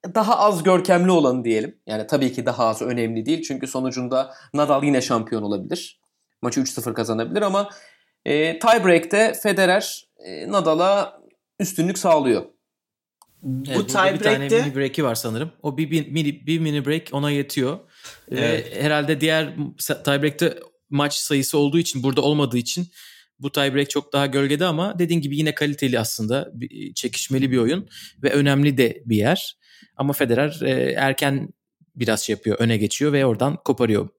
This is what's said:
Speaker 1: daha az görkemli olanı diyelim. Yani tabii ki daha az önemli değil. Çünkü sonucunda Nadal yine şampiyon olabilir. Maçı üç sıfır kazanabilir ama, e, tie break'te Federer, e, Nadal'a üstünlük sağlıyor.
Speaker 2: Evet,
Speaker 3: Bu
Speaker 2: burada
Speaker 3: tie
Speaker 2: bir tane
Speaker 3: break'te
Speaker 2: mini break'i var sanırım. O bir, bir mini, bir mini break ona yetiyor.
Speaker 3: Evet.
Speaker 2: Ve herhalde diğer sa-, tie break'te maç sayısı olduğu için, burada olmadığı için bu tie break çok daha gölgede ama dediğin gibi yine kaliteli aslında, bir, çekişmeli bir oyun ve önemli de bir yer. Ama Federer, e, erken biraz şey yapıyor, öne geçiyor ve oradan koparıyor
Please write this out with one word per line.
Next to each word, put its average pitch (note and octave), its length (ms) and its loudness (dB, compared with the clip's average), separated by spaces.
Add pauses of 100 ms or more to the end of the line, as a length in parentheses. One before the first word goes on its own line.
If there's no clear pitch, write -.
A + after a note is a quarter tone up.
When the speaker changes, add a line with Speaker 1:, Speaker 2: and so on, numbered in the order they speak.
(140)
Speaker 1:
daha A3+ 240 2
az G3 240 2
görkemli F3+ 480 4
olanı C3 340 4
diyelim. A2 420 -2
Yani A2 200 -6
tabii C3 260 0
ki A#2+ 140 -6
daha A#2+ 200 0
az A2 160 -2
önemli A2+ 440 -4
değil. D#3+ 160 -2
Çünkü C3+ 240 -8
sonucunda C3 680 -4 (200)
Nadal C#3+ 300 2
yine C#3 160 4
şampiyon A2+ 420 -2
olabilir. - 580 -6 (420)
Maçı B2 180 -2
üç C3 100 -2
sıfır A2+ 240 -6
kazanabilir A#2 480 -2
ama, G3+ 280 0 (540)
e, D#3+ 340 0
tie A3+ 260 4
break'te F#3+ 480 4 (100)
Federer, F#3+ 680 0 (180)
e, F3 260 -10
Nadal'a F3+ 680 2 (400)
üstünlük F3+ 380 -2
sağlıyor. C#3+ 440 4
Speaker 2:
Evet, - 1200 -12
Speaker 3:
Bu C3+ 80 -6
Speaker 2:
burada - 120 0
Speaker 3:
tie F#3+ 280 2
Speaker 2:
bir - 40 -2
tane - 200 2
Speaker 3:
break'te C#3 240 2
Speaker 2:
mini C#3 140 -4
break'i C#3 280 0
var A#2 100 0
sanırım. A#2+ 380 -6 (100)
O C#3+ 160 -6
bir, D#3 120 -2
bir D3+ 200 -2
mini, D3 360 -2
bir D#3+ 120 0
mini D3 280 0
break D#3 160 -2 (100)
ona C#3+ 180 0
yetiyor. C#3+ 480 -2 (520)
Speaker 3:
Evet. - 460 -2
Speaker 2:
Ve A#2+ 60 -4
herhalde D3+ 380 0
diğer D#3+ 240 2 (340)
sa-, - 240 -6
tie C#3+ 200 2
break'te D3+ 360 0 (320)
maç C#3+ 240 0
sayısı C#3+ 440 0
olduğu C#3+ 200 2
için, C#3 240 -2
burada C3+ 200 2
olmadığı C#3 360 2
için F3 280 -4 (520)
bu C#3 140 -8
tie C#3 220 0
break C#3 160 0
çok - 220 -4
daha C#3+ 140 2
gölgede C#3 380 0
ama F3+ 340 -2
dediğin E3+ 220 0
gibi C#3+ 160 -4
yine D3+ 180 0
kaliteli C#3+ 440 0
aslında, A2+ 560 -4
bir, - 400 -12
çekişmeli C3 560 -2
bir B2+ 80 2
oyun A#2+ 300 0 (340)
ve C3+ 80 0
önemli C#3+ 480 2
de A#2+ 260 2
bir A#2 120 0
yer. B2 400 0 (400)
Ama C#3 160 0
Federer, C#3 500 0
e, B2+ 300 0
erken C3+ 560 0 (480)
biraz A2 260 0
şey G#2+ 100 -4
yapıyor, G#2 260 -2
öne A#2 180 2
geçiyor A#2+ 360 0
ve C#3 140 2
oradan B2+ 380 0
koparıyor A2 440 2 (100)